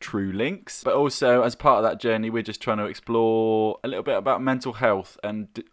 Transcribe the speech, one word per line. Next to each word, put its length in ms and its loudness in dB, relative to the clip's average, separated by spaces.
True 320 -4
Links. 500 -6
But 140 0
also, 460 2
as 120 0
part 300 4
of 40 4
that 120 -2
journey, 280 0
we're 140 -2
just 180 -10
trying 180 -2
to 80 -2
explore 1000 2
a 40 -4
little 140 -4
bit 140 0
about 260 0
mental 320 -2
health 480 0
and 320 -8
d-, 80 -10